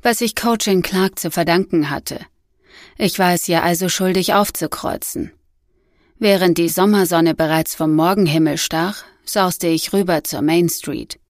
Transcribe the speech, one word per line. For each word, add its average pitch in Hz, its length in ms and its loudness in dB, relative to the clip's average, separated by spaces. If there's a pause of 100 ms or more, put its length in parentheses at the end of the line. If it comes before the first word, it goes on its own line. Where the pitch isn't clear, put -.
was 233 200 0
ich 226 140 -2
Coachin 220 460 0
Clark 190 360 -2
zu 165 140 -6
verdanken 170 580 0
hatte. 139 300 -8 (800)
Ich - 220 -2
war 180 140 4
es - 140 -2
ihr 170 160 0
also 175 260 0
schuldig, 185 440 0
aufzukreuzen. - 960 -4 (880)
Während 185 380 2
die 170 120 2
Sommersonne 180 640 4
bereits 160 420 -2
vom 156 200 0
Morgenhimmel 160 640 2
stach, 170 460 -4 (200)
sauste 185 440 -2
ich 165 260 -2
rüber 175 300 0
zur 135 180 -6
Main 165 260 2
Street. 123 520 -8 (140)